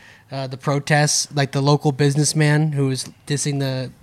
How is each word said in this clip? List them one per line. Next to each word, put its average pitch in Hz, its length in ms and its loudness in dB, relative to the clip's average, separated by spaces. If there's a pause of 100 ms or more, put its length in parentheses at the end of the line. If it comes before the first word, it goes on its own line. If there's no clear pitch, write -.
(320)
uh, 135 160 -8
the 131 100 -12
protests, 147 760 0
like, 139 200 -2
the 139 80 0
local 147 300 2
businessman 147 840 2
who 139 160 0
was 131 200 -6 (160)
dissing 143 340 -4
the 131 320 -4 (120)